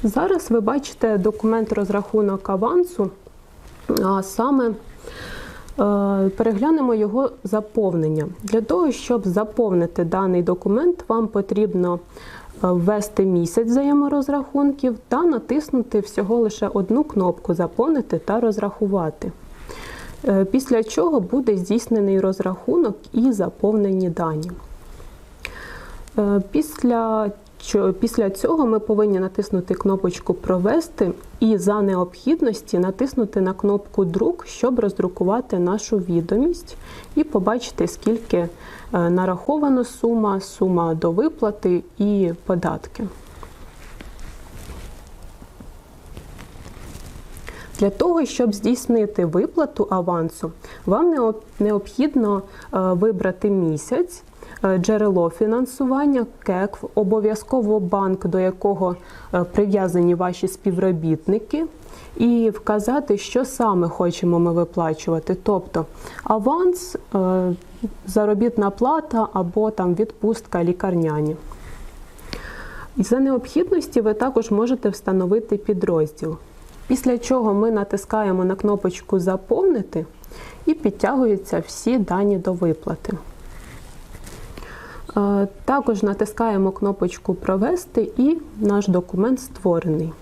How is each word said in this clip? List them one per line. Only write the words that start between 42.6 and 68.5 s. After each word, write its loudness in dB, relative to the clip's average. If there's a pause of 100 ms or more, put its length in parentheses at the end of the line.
Для 4
того, 2
щоб 0
здійснити 0
виплату 0
авансу, -2 (340)
вам 4
необ-, 0 (160)
необхідно, 2 (320)
е, 2
вибрати 2
місяць, 0 (420)
е, 4
джерело 2
фінансування, 0 (120)
кекф, -2 (100)
обов'язково 2
банк, 0
до 2
якого, 0 (380)
е, 2
прив'язані 2
ваші -2
співробітники, 0 (500)
і 4
вказати, 0
що -2
саме 2
хочемо 0
ми 4
виплачувати, 0
тобто 0 (380)
аванс, 2 (180)
е, 2 (540)
заробітна 2